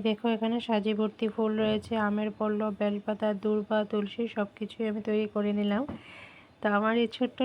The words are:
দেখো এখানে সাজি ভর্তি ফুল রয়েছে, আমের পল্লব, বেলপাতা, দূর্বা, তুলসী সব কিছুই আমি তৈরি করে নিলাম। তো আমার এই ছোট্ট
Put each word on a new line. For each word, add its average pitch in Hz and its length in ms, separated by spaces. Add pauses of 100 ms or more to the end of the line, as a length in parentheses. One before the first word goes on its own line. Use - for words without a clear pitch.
দেখো 214 180 (100)
এখানে 220 220 (100)
সাজি 214 320
ভর্তি 214 340
ফুল 220 180 (120)
রয়েছে, 214 300 (140)
আমের 208 300
পল্লব, 214 420
বেলপাতা, 208 500 (140)
দূর্বা, 214 340 (140)
তুলসী 208 320 (120)
সব 202 200
কিছুই 220 340
আমি 214 180
তৈরি 214 280
করে 208 180
নিলাম। 208 300 (760)
তো - 80 (120)
আমার 220 200
এই 233 180
ছোট্ট 254 300